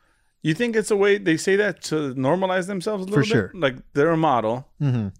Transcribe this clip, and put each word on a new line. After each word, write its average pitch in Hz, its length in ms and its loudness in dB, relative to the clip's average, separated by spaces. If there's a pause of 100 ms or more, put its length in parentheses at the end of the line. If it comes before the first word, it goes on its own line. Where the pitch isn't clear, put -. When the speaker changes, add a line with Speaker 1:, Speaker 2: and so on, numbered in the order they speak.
(420)
Speaker 1:
You 156 100 0
think 233 240 -2
it's 214 140 -2
a 214 60 4
way 202 220 4
they 170 180 0
say 190 200 0
that 202 280 -2
to 147 300 -4
normalize 180 520 0
themselves 196 380 -6
a - 20 -10
Speaker 2:
For 190 40 -12 (100)
Speaker 1:
little - 20 4
bit? 208 60 0
Speaker 2:
sure. 135 260 0
Speaker 1:
Like, 139 220 -2 (180)
they're 147 160 4
a 165 60 2
model. 127 520 0 (120)
Speaker 2:
Mm-hmm. 123 280 0 (120)